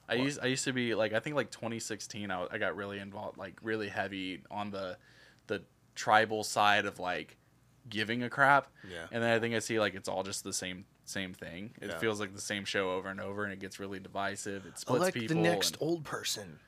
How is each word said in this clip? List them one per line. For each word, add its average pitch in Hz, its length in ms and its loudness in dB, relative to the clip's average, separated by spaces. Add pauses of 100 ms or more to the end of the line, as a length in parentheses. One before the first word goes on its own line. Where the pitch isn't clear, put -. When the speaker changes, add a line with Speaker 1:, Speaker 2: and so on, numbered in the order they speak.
Speaker 1:
I 113 60 2
Speaker 2:
What? 123 80 4
Speaker 1:
used, 143 180 -2
I - 60 0
used 131 180 0
to 139 80 0
be, 120 220 2
like, 104 180 4
I 113 60 4
think, 151 160 -4
like, 120 160 0
twenty 117 280 -6
sixteen, 101 520 -6
I, 90 200 -2
I 113 60 -4
got 95 200 0
really 101 220 -6
involved, 98 380 -10
like, 90 240 -12
really 110 280 0
heavy 95 600 -4
on 104 220 -6
the, 95 260 -6 (500)
the 101 160 -2 (320)
tribal 110 480 6
side 104 420 6
of, 92 140 -4
like, 90 380 -4 (520)
giving 110 340 0
a 120 60 -2
crap. 139 380 6 (220)
Speaker 2:
Yeah. 82 220 -8
Speaker 1:
And 117 120 0
then 117 120 6
I 110 40 6
think 117 140 0
I 113 60 4
see, 110 200 0
like, 101 160 4
it's 98 140 -8
all 95 140 0
just 98 200 -6
the 95 100 -6
same, 92 320 -4 (200)
same 92 280 -6
thing. 90 460 -10
It 101 100 -6
Speaker 2:
Yeah. 82 100 -4
Speaker 1:
feels 107 200 2
like 98 140 -4
the 101 80 -10
same 101 240 -2
show 95 280 0
over 95 160 -4
and 95 120 -6
over, 101 220 -4
and 101 100 -4
it 95 60 -10
gets 95 200 -10
really 98 200 -6
divisive. 98 680 -4
It 82 140 -14
splits 127 220 2
Speaker 2:
Elect 185 160 2
Speaker 1:
people - 180 0
Speaker 2:
the 165 80 4
next 165 320 4
Speaker 1:
and - 80 -2
Speaker 2:
old 165 220 0
person. 104 640 -6